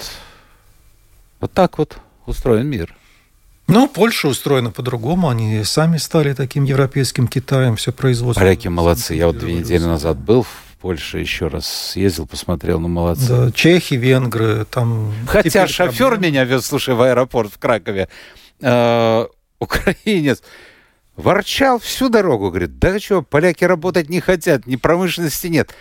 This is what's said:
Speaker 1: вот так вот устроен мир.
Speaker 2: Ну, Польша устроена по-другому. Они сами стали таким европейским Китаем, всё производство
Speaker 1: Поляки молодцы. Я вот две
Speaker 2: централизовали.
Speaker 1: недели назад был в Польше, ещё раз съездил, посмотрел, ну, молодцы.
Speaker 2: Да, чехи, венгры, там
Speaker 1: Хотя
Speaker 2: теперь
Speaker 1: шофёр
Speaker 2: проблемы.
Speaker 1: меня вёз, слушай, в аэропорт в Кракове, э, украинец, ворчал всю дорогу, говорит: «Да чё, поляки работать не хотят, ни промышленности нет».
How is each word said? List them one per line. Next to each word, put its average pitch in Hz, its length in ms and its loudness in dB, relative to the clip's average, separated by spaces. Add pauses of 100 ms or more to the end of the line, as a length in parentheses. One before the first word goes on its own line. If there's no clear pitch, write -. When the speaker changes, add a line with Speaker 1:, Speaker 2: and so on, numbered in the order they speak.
(1400)
Speaker 1:
вот - 140 -8
так 180 240 2
вот - 200 -4 (280)
устроен 117 420 0
мир. 107 260 -6 (720)
Speaker 2:
Ну, 233 200 6
Польша 226 400 0
устроена 127 440 0
по-другому. 131 580 -2
Они 110 340 0
сами 160 340 2
стали 143 360 0
таким 139 300 -2
европейским 135 640 0
Китаем, 131 480 0
всё - 160 -4
производство 120 520 -2
Speaker 1:
Поляки 95 240 4
молодцы. 85 460 0
Я 82 140 2
вот 82 100 2
две - 40 -10
Speaker 2:
централизовали. 85 220 -4 (140)
Speaker 1:
недели 82 100 2
назад 80 300 0
был 104 260 2
в - 60 -10 (320)
Польше, 90 380 -6
ещё 82 300 -4
раз 78 180 -6
съездил, 87 580 -2
посмотрел, 85 540 -4
ну, 85 80 -4
молодцы. 87 400 0
Speaker 2:
Да, 123 240 2
чехи, 165 420 2
венгры, 113 800 0
там 113 420 -2 (140)
Speaker 1:
Хотя 185 220 2
Speaker 2:
теперь 185 180 4
Speaker 1:
шофёр 180 460 0
Speaker 2:
проблемы. 185 180 0
Speaker 1:
меня 135 140 2
вёз, 123 200 0
слушай, 131 300 -2
в 113 80 2
аэропорт 123 500 0
в - 60 -20
Кракове, 101 480 -2 (540)
э, 117 640 2 (320)
украинец, 160 800 -2 (760)
ворчал 233 640 2
всю - 300 -4
дорогу, 160 400 2
говорит: 82 300 -4
«Да 92 200 2
чё, 196 220 -2
поляки 156 440 0
работать 175 440 0
не 175 120 -2
хотят, 165 460 0
ни 127 100 -4
промышленности 170 680 -2
нет». 160 340 0